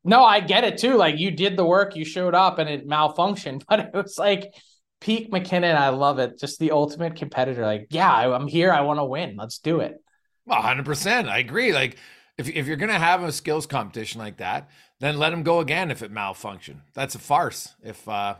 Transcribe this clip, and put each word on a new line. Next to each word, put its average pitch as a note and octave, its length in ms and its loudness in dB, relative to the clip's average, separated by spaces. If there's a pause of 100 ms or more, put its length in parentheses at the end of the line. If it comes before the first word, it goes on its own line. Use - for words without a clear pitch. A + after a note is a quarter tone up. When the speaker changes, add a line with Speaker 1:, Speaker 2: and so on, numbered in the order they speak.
Speaker 1:
no, A3+ 200 8
I G#3 160 6
get G3 240 2
it G#3 120 -2
too. B3 200 2
Like, D#3 220 4
you F#3 120 -2
did F#3 260 -2
the F#3+ 80 2
work, G3 320 2
you D#3 80 -8
showed F3+ 300 -2
up F3+ 240 4
and D#3 100 0
it C#3 180 -6
malfunctioned, D3+ 760 0
<laughs> - 40 -20
but G#3+ 120 4
it G#3+ 140 -10
was, G3 240 -4
like, G3 340 0 (480)
peak A3 320 -2
MacKinnon. F3+ 420 2
I C#3+ 140 4
love C3+ 300 2
it. B2 200 -2
Just - 200 -10
the D#3 140 0
ultimate D#3 440 -2
competitor. B2+ 480 -4
Like, G#2+ 240 -2
"Yeah, E3 240 2
I, A#2+ 180 4
I'm C3 160 -2
here. E3+ 260 2
I D3 100 4
wanna D3 240 0
win. C#3 320 -8
Let's A2 220 -12
do D#3 200 -2
it." - 140 -4 (500)
Speaker 2:
Well, A#3+ 140 0
a - 40 2
hundred B2+ 220 -2
percent. D#3+ 440 -2
I G#2 100 0
agree. E3+ 340 0
Like, C3 240 0 (420)
if, C3 100 -8
if D#3 180 -4
you're D3+ 100 -4
gonna G3+ 220 -2
have F3 240 4
a E3 100 -4
skills D3+ 340 -4
competition A2+ 540 -8
like G#2 180 -12
that, F2+ 320 -6 (280)
then D3 200 -4
let D#3 140 0
him E3+ 100 -4
go E3+ 180 2
again D#3+ 300 -2
if A#2 120 -6
it G2+ 100 -14
malfunctioned. G2 680 -10 (140)
That's C3+ 200 -6
a A#2 40 -12
farce. C#3+ 640 -2
If, A2 260 -16
uh, G2+ 320 -4